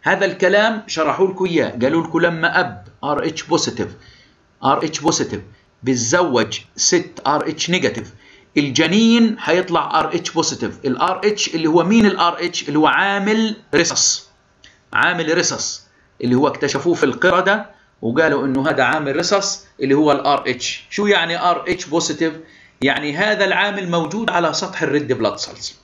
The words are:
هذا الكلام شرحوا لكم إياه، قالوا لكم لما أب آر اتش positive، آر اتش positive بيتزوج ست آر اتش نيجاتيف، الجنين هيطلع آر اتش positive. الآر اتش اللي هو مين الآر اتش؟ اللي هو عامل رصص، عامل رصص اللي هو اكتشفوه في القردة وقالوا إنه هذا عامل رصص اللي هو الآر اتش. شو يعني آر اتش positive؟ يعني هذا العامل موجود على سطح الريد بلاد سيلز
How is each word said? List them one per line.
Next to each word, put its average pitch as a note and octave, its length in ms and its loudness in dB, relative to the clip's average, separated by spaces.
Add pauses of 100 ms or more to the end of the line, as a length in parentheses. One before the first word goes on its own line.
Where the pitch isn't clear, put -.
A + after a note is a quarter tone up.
هذا F#3+ 240 0
الكلام G#3 600 2
شرحوا D#3 400 0
لكم F#3 180 -2
إياه، D3+ 240 0
قالوا C#3+ 340 0
لكم - 160 -2
لما E3 400 0
أب B2+ 280 -6 (160)
آر C#3+ 240 -2
اتش D#3 160 -8
positive، - 460 -2 (760)
آر C#3+ 220 2
اتش - 140 -6
positive C#3+ 400 -2 (440)
بيتزوج B2 760 0 (160)
ست - 520 -2
آر D3 220 -2
اتش D#3+ 200 -6
نيجاتيف، C#3+ 440 -2 (440)
الجنين G3 840 4
هيطلع E3 600 0
آر D#3 160 -2
اتش E3+ 160 -6
positive. - 540 -4
الآر F#3 420 0
اتش G#3 280 -2
اللي D#3+ 120 0
هو E3 160 4
مين G#3+ 220 6
الآر E3+ 400 0
اتش؟ - 220 -8
اللي D3 120 0
هو D#3 80 6
عامل G3+ 680 0 (200)
رصص، - 540 0 (640)
عامل E3 440 2
رصص - 460 -4 (400)
اللي B2 120 2
هو C#3+ 120 4
اكتشفوه C#3+ 460 0
في D#3+ 100 0
القردة F#3 640 2 (360)
وقالوا B2+ 440 0
إنه C3+ 240 0
هذا C3+ 140 2
عامل C#3 320 0
رصص F#3+ 500 -2 (160)
اللي C3+ 140 4
هو D3+ 160 4
الآر C#3 380 0
اتش. - 400 -6
شو G#3 180 -2
يعني E3+ 340 2
آر E3+ 260 0
اتش F3+ 180 -4
positive؟ D#3+ 480 -2 (480)
يعني C#3+ 360 0
هذا G3+ 280 2
العامل F#3+ 440 -2
موجود E3+ 400 -2
على E3+ 240 0
سطح - 280 -6
الريد C#3 320 0
بلاد G#2+ 240 -2
سيلز - 460 -12